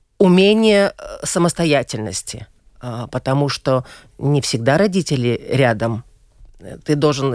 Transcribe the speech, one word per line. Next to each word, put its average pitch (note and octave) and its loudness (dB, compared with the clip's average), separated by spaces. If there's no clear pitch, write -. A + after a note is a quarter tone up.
умение, G3+ 4
э, - -14
самостоятельности, C3+ -2
э, A#2+ -10
потому C3+ -2
что C3 -2
не C#3+ 0
всегда B2+ 0
родители D3+ 0
рядом. A#2 0
Ты D3+ 0
должен C#3 0